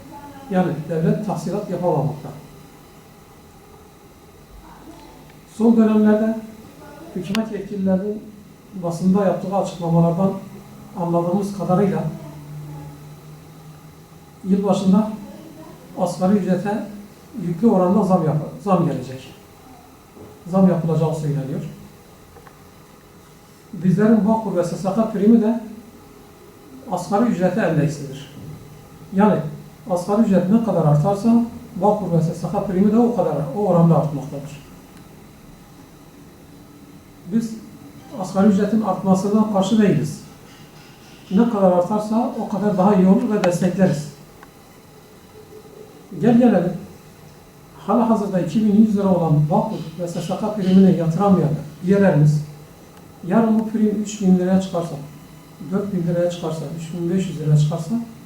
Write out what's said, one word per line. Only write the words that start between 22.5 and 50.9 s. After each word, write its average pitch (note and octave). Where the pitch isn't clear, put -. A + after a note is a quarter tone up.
Bizlerin G3
Bağkur A3
ve F3
S F3+
S F#3+
K A3
primi G#3
de A#3
asgari G3+
ücrete F#3
endekslidir. -
Yani G3
asgari G#3+
ücret F#3+
ne A#3
kadar E3+
artarsa G3+
Bağkur G3
ve D#3+
S -
S -
K G3+
primi G3
de A3+
o A3+
kadar, D#3+
o G3+
oranda E3
artmaktadır. -
Biz A3+
asgari G3
ücretin G#3+
artmasına G3
karşı G3
değiliz. -
Ne A3+
kadar G3
artarsa G#3+
o -
kadar G3
daha G3
iyi F#3
olur A3
ve F#3+
destekleriz. F3
Gel A#3
gelelim, F#3+
halihazırda G3+
iki G#3+
bin G#3
yüz G3+
lira F#3+
olan E3
Bağkur G3+
ve F3
S F3
S -
K G#3
primini F#3